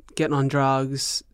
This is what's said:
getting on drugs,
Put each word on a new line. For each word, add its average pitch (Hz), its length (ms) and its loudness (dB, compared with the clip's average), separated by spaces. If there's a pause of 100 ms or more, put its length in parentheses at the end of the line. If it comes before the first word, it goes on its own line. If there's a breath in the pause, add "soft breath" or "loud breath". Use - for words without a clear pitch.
(140)
getting 156 200 0
on 135 140 2
drugs, 135 760 0 (120)